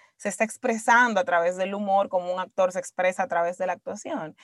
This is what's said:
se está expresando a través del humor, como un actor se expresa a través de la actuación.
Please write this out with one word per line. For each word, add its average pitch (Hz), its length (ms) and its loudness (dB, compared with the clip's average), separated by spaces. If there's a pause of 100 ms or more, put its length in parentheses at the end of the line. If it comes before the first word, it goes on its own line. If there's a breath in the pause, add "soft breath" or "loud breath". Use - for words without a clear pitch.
(160 soft breath)
se - 140 -8
está - 160 -4
expresando 233 760 2
a 180 60 2
través 175 320 2
del 190 180 -4
humor, 202 340 2
como 180 240 -2
un 185 60 -4
actor 185 320 0
se 185 80 -6
expresa 185 440 -2
a 185 40 -4
través 170 300 -2
de 185 100 -4
la 180 60 -2
actuación. 190 720 -10